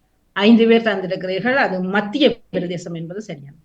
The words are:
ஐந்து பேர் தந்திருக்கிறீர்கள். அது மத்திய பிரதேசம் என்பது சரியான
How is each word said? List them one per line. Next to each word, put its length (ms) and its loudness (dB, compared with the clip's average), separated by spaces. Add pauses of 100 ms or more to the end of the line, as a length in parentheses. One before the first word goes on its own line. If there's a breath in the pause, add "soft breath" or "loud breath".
(360)
ஐந்து 300 6
பேர் 160 4
தந்திருக்கிறீர்கள். 720 -4
அது 280 -2
மத்திய 420 -2 (260)
பிரதேசம் 440 -8
என்பது 280 -12
சரியான 420 -16